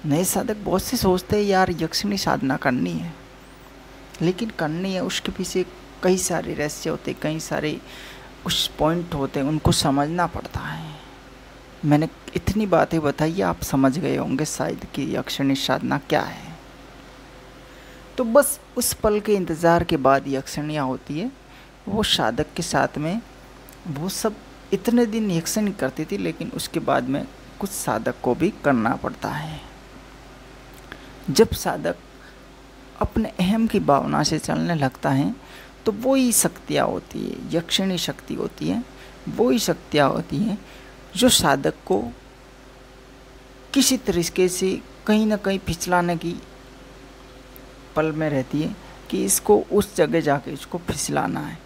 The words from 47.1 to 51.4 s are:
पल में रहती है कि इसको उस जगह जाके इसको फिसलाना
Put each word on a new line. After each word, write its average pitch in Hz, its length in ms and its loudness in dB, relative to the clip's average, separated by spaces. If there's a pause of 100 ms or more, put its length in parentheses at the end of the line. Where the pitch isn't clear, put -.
पल 156 160 2
में 156 180 0
रहती 143 320 0
है 208 140 -4 (340)
कि - 140 0
इसको - 480 4
उस 196 240 2
जगह 165 240 4
जाके 143 300 0
इसको 147 280 -8
फिसलाना 151 640 -2